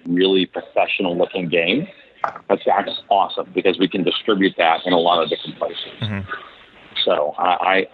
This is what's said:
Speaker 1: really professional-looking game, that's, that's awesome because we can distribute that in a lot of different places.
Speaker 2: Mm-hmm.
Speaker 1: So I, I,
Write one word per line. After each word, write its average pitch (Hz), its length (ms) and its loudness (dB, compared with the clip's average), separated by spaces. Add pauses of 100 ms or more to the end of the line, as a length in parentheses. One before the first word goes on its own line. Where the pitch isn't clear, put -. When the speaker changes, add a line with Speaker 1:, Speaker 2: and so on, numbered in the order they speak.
Speaker 1:
really 90 400 2
professional-looking 90 1000 -2
game, 90 400 2 (640)
that's, 101 160 0
that's 98 420 0
awesome 95 460 0
because 90 260 0
we 95 80 2
can 92 160 -2
distribute 95 540 0
that 82 280 2
in 92 60 0
a 87 60 4
lot 85 260 4
of 80 60 -4
different - 280 -8
places. 78 200 -6 (240)
Speaker 2:
Mm-hmm. 101 280 -8 (760)
Speaker 1:
So 78 320 0
I, 87 80 0
I, 90 480 2